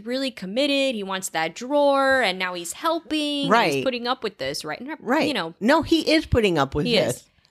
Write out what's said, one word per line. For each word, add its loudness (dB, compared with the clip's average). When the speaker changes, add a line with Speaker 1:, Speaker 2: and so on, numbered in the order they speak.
Speaker 1:
really -4
committed. 0
He -6
wants -6
that -2
drawer, 2
and 0
now -4
he's -8
helping. -2
And -2
Speaker 2:
Right. 4
Speaker 1:
he's 0
putting -4
up -4
with -8
this, -6
right?" -8
And, -10
Speaker 2:
Right. 0
Speaker 1:
you -2
know. -6
Speaker 2:
No, 4
he 0
is 4
putting 2
up 0
with 0
Speaker 1:
He 2
Speaker 2:
this. 2
Speaker 1:
is. -20